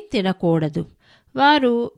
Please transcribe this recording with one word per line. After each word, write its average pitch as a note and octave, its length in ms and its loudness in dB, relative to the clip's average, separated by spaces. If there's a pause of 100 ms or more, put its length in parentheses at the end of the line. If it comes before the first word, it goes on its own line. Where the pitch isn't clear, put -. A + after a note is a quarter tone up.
(120)
తినకూడదు. E3+ 760 -2 (500)
వారు C4 640 2